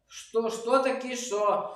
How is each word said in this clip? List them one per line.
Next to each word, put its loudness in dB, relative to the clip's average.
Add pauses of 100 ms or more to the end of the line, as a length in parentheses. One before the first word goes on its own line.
Що, -2
що 2
таке, 0
що 0